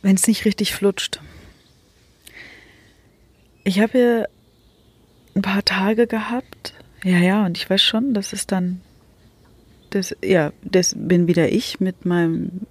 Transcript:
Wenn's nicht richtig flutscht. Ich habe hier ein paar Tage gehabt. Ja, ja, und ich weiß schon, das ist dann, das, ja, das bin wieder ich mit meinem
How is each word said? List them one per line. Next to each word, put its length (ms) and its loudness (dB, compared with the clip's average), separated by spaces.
Wenn's 240 4
nicht 180 2
richtig 300 0
flutscht. 460 -2
Ich 160 0
habe 120 2
hier 360 2
ein 80 0
paar 220 -2
Tage 420 2
gehabt. 680 -8
Ja, 140 4
ja, 260 4
und 120 -2
ich 120 -10
weiß 140 2
schon, 320 0
das 180 -4
ist 200 -6
dann, 280 -2
das, 340 -4
ja, 280 -2
das 340 0
bin 300 2
wieder 240 2
ich 300 -4
mit 240 -4
meinem 680 -2